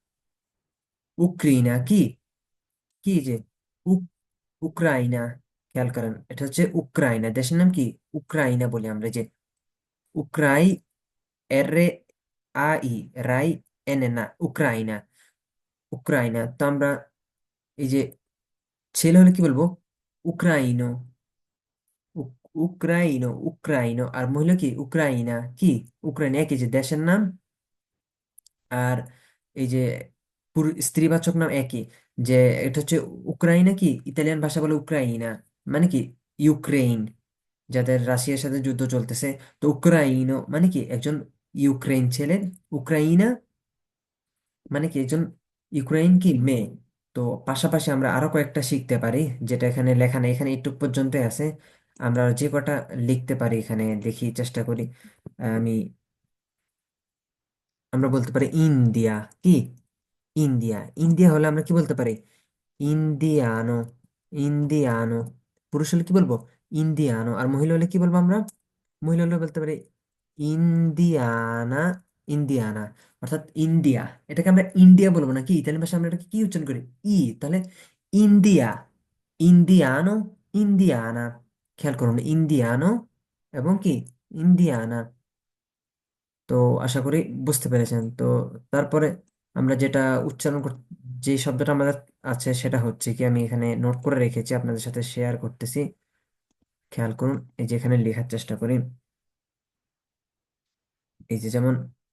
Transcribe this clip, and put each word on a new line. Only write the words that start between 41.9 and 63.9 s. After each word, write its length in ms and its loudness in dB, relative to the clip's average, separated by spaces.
ছেলে। 420 -2
উক্রাইনা 640 2
মানে 160 -2
কি? 140 -4
একজন 300 -4
ইউক্রেন 480 4
কি? 200 4
মেয়ে। 380 -2
তো 340 -6
পাশাপাশি 440 -2
আমরা 220 0
আরো 160 0
কয়েকটা 320 -2
শিখতে 360 -2
পারি, 460 -2
যেটা 240 -2
এখানে 280 0
লেখা 240 2
নেই, 120 0
এখানে 220 -2
এইটুক 240 -6
পর্যন্তই 420 -2
আছে। 360 -4
আমরা 320 0
যে 200 -2
কটা 440 -4
লিখতে 400 -2
পারি 240 -2
এখানে 360 -4
দেখি, 360 -6
চেষ্টা 320 -6
করি। 280 -6
আমি, 560 -4
আমরা 180 0
বলতে 220 -2
পারি 220 0
ইন্ডিয়া। 760 2
কি? 320 2
ইন্ডিয়া। 600 -2
ইন্ডিয়া 360 6
হলে 160 4
আমরা 140 0
কি 120 -2
বলতে 220 0
পারি? 280 -4
ইন্ডিয়ানো, 1080 0